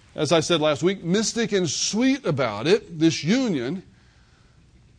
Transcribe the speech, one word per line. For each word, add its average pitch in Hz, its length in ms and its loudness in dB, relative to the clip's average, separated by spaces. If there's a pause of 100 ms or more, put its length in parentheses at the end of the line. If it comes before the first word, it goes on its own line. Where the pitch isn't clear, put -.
(160)
as - 160 -2
I 165 80 6
said 165 200 2
last 151 220 0
week, 196 220 -2
mystic 208 480 -2
and 185 180 0
sweet 262 560 0
about 120 400 -2
it, 170 320 0
this 156 260 2
union. 180 600 -2 (1160)